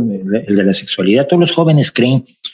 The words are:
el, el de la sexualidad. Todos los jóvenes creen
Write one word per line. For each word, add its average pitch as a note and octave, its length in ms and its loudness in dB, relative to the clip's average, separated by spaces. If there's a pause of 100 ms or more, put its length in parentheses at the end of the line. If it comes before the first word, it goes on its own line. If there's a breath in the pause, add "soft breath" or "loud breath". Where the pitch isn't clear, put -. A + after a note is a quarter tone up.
el, G2+ 460 -4
el G2+ 80 0
de G2 80 2
la G2 100 2
sexualidad. - 540 0
Todos F3+ 120 2
los E3+ 120 2
jóvenes D#3 400 2
creen B2 340 0 (280 loud breath)